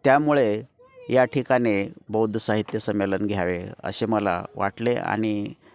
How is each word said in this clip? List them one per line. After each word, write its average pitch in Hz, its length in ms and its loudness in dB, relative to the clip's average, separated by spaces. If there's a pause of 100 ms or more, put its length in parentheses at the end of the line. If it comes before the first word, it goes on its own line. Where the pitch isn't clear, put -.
त्यामुळे 135 580 4 (480)
या 127 140 4
ठिकाणी 120 680 0 (160)
बौद्ध 110 300 0
साहित्य 107 400 -2
संमेलन 101 480 -2
घ्यावे 90 380 -2 (200)
असे 98 220 -4
मला 101 380 0 (100)
वाटले 117 400 -2
आणि 107 580 -2 (220)